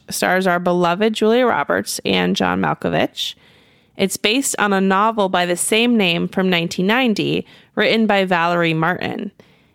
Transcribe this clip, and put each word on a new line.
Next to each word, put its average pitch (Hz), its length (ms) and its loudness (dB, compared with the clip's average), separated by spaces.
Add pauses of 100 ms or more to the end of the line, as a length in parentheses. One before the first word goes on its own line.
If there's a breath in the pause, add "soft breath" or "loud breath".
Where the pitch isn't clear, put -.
(120)
Stars 185 340 0
our 175 140 2
beloved 180 540 0
Julia 226 340 2
Roberts - 580 -2
and 180 300 0
John - 260 0
Malkovich. - 720 -2 (640 soft breath)
It's 190 180 -2
based 254 440 -2
on 202 120 2
a 190 80 2
novel 196 480 2
by 180 180 0
the 175 120 -2
same 233 400 2
name 180 320 0
from 190 200 0
nineteen 180 380 -2
ninety, 196 580 0 (300 loud breath)
written 214 320 2
by 202 180 2
Valerie 170 480 2
Martin. 165 560 -2 (460 soft breath)